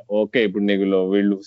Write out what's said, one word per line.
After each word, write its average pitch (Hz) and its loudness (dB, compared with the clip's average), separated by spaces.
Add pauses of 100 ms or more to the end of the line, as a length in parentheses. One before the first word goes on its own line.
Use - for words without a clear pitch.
(120)
ఓకే 107 0
ఇప్పుడు 101 -2
నీకు 101 0
లో-, 95 0
వీళ్ళు 101 0